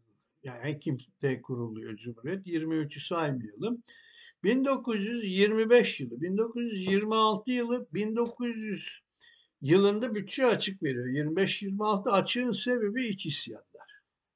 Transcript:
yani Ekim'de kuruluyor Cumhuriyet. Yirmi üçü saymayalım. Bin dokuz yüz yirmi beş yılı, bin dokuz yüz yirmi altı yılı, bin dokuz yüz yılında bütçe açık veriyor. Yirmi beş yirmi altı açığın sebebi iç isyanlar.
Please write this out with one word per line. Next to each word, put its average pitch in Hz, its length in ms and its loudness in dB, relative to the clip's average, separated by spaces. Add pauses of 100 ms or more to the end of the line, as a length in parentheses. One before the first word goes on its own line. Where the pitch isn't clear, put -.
(420)
yani 127 260 -10
Ekim'de 135 760 -4
kuruluyor 113 540 -8
Cumhuriyet. 123 500 -8
Yirmi 160 300 -2
üçü 147 240 -4
saymayalım. 143 840 -4 (640)
Bin 254 200 4
dokuz 233 420 0
yüz 233 180 -4
yirmi 208 460 2
beş 233 300 6
yılı, 120 200 -8
bin 185 180 0
dokuz 233 260 -2
yüz 196 220 -4
yirmi 208 280 2
altı 220 360 2
yılı, 240 440 0
bin 214 220 -2
dokuz 233 400 -2
yüz 214 440 -8 (600)
yılında 202 540 4
bütçe 208 320 -2
açık 202 360 0
veriyor. 127 240 -2
Yirmi 151 300 -2
beş 196 260 0
yirmi 196 220 -4
altı 214 280 2
açığın 226 400 2
sebebi 233 540 0
iç 196 200 -6
isyanlar. - 720 -10 (360)